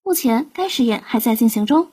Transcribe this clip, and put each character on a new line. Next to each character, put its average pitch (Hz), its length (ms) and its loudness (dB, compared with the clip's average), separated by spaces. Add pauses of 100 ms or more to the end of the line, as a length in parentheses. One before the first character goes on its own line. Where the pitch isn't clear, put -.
目 370 140 -2
前， 247 360 0
该 370 180 -6
实 269 140 -2
验 220 220 -2
还 226 140 -2
在 220 160 0
进 233 120 2
行 208 200 0
中。 320 260 2